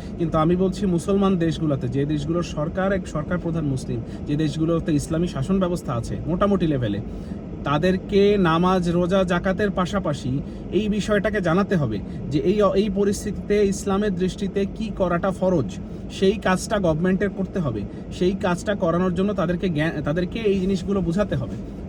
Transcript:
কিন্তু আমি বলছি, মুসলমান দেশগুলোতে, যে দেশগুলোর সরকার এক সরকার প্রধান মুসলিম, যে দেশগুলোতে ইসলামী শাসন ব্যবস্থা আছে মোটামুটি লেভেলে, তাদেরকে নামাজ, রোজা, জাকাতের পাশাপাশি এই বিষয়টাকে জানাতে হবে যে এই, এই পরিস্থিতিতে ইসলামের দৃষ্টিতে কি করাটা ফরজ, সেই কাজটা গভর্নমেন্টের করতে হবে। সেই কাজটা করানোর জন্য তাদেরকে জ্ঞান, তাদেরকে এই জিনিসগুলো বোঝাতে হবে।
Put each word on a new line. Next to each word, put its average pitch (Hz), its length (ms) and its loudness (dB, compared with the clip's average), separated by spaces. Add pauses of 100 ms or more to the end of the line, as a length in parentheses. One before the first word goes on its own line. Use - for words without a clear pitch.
(180)
কিন্তু 160 200 0
আমি 165 180 4
বলছি, 190 300 0
মুসলমান 190 500 2
দেশগুলোতে, 151 520 0
যে 135 160 0
দেশগুলোর 151 380 0
সরকার 185 500 -2
এক 180 160 -2
সরকার 170 300 -4
প্রধান 165 260 -2
মুসলিম, 127 360 -2 (260)
যে 147 100 0
দেশগুলোতে 160 560 0
ইসলামী 160 340 0
শাসন 175 320 0
ব্যবস্থা 175 360 -2
আছে 117 220 -4 (100)
মোটামুটি 185 400 2
লেভেলে, 120 340 0 (640)
তাদেরকে 185 720 4
নামাজ, 175 520 4
রোজা, 180 340 4
জাকাতের 190 460 0
পাশাপাশি 175 680 -2 (320)
এই 214 160 2
বিষয়টাকে 208 520 0
জানাতে 190 360 2
হবে 113 220 0 (320)
যে 143 80 0
এই, 208 220 2 (140)
এই 208 200 2
পরিস্থিতিতে 202 720 0
ইসলামের 196 500 0
দৃষ্টিতে 185 520 -2 (120)
কি 220 180 -6
করাটা 175 340 0
ফরজ, 185 480 0 (320)
সেই 196 220 2
কাজটা 202 460 0
গভর্নমেন্টের 185 520 2
করতে 196 280 -6
হবে। 120 220 -2 (320)
সেই 185 200 2
কাজটা 190 420 -2
করানোর 180 400 2
জন্য 196 200 0
তাদেরকে 175 340 0
জ্ঞান, 151 340 0
তাদেরকে 180 360 -2
এই 196 220 2
জিনিসগুলো 190 400 0
বোঝাতে 180 360 0
হবে। - 200 -4 (320)